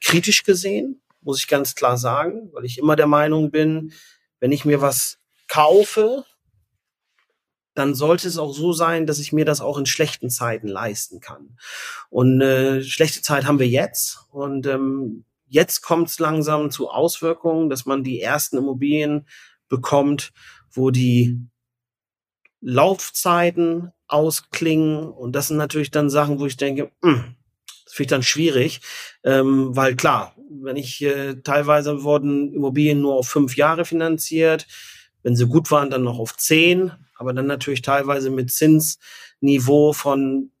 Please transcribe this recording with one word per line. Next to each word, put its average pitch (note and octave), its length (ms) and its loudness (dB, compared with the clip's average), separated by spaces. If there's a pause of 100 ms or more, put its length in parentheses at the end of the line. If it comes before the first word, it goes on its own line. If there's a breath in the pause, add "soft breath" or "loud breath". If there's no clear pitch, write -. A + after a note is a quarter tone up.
kritisch F3 400 0
gesehen, G3+ 580 -6 (200)
muss C3+ 180 -6
ich - 80 -6
ganz C#3 260 0
klar B2 240 0
sagen, D#3+ 560 -4
weil A#2+ 120 -12
ich A#2+ 120 -10
immer D3+ 180 2
der D3+ 120 4
Meinung D3+ 420 2
bin, D#3 420 -2 (480 loud breath)
wenn B2+ 120 0
ich C#3+ 140 -2
mir D3 160 2
was - 360 -2 (300)
kaufe, G#3 760 4 (1500)
dann C#3 220 0
sollte E3 320 2
es E3 100 -6
auch D3 160 -4
so E3 200 0
sein, E3 340 0
dass D3+ 100 0
ich D3 160 -8
mir D3+ 100 4
das D3+ 160 0
auch C#3 200 -4
in C3+ 80 -4
schlechten - 420 -2
Zeiten A2+ 380 -4
leisten G#2 540 -8
kann. C#2+ 360 -20 (540 loud breath)
Und, B2+ 300 4
äh, C3+ 420 2
schlechte D3+ 400 -2
Zeit C#3 240 0
haben D3 100 4
wir C3 100 4
jetzt. - 520 -2 (100)
Und, C#3 380 -6
ähm, C3+ 580 -4 (220)
jetzt D3 340 0
kommt's E3 380 -2
langsam D#3 500 0
zu - 220 -8
Auswirkungen, D#3+ 800 0
dass B2+ 160 -8
man C3+ 160 -2
die B2+ 180 -6
ersten C#3 360 -2
Immobilien D3 680 -2 (420 loud breath)
bekommt, C#3+ 640 0 (400 soft breath)
wo C3 200 0
die B2 480 2 (1200)
Laufzeiten F3 1300 0 (160)
ausklingen. D#3 1000 0
Und B2 220 -10
das C#3 160 -2
sind D#3 100 -2
natürlich D3 320 -2
dann D3 220 0
Sachen, D3 280 0
wo C#3+ 60 -4
ich C3 120 -6
denke, C#3 340 -4 (100)
hm, C#3+ 340 0 (480)
das - 100 -20
finde C#3+ 100 -4
ich B2+ 60 -6
dann C3+ 140 0
schwierig. D3 580 0 (420 loud breath)
Ähm, C3+ 520 2
weil C3 200 2
klar, B2+ 380 0 (280)
wenn C3 160 -8
ich, B2+ 260 -10
äh, C#3 400 -2
teilweise D3 600 2
wurden C#3+ 500 0
Immobilien D3 480 2
nur C#3 140 2
auf B2+ 120 0
fünf C3 280 0
Jahre D#3+ 300 2
finanziert, D#3+ 800 0 (560 loud breath)
wenn B2 140 0
sie B2 100 2
gut D#3 240 2
waren, C#3+ 200 2
dann C3 140 -2
noch B2 140 -4
auf A2+ 200 -8
zehn, F3 540 2 (260)
aber B2 160 -6
dann C3 120 -4
natürlich C#3 360 -4
teilweise C#3 480 -2
mit C3 220 -4
Zinsniveau D3 1400 2
von C3+ 680 -2